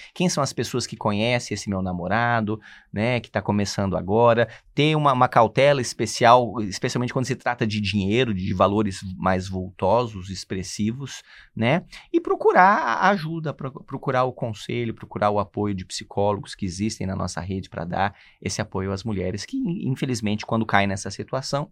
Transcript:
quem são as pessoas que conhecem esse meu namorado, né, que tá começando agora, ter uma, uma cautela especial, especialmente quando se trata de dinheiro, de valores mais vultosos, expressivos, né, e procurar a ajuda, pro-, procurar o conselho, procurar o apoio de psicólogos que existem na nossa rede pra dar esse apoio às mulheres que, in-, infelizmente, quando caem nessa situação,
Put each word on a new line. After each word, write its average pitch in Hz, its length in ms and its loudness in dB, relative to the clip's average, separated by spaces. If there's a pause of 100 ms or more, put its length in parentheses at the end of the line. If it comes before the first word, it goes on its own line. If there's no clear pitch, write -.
(140)
quem 180 140 0
são 156 140 0
as 131 100 -2
pessoas 120 340 -4
que 107 100 -12
conhecem 110 580 -2
esse 101 160 -6
meu 95 100 -2
namorado, 107 800 0 (320)
né, 117 280 0
que - 100 -10
tá 104 100 -2
começando 101 560 0
agora, 113 520 4 (260)
ter 151 200 4
uma, 147 200 4
uma 123 140 4
cautela 127 520 4
especial, 120 840 4
especialmente 120 500 -4
quando 131 120 -2
se 127 120 -4
trata 120 300 -2
de 107 140 0
dinheiro, 104 540 2
de 95 180 -2
valores 98 480 2 (160)
mais 92 320 0
vultosos, 95 800 -2
expressivos, 107 960 -6 (340)
né, 127 280 0 (280)
e 339 80 2
procurar 370 560 6
a 240 320 0
ajuda, 160 460 -2
pro-, 135 300 -10
procurar 131 400 -2
o 127 80 -2
conselho, 117 600 -6
procurar 104 380 -2
o 104 80 2
apoio 104 360 0
de 92 120 -6
psicólogos - 680 -2
que 98 120 -6
existem 95 400 -4
na 95 100 -4
nossa 92 240 -6
rede 95 300 -6
pra - 160 -8
dar 90 280 -2 (280)
esse 101 180 -4
apoio 98 320 -4
às 98 100 -6
mulheres 95 440 -4
que, 269 100 -8
in-, 220 340 -4
infelizmente, 110 540 -2
quando 113 220 0
caem 101 200 4
nessa 98 240 -4
situação, 135 600 -6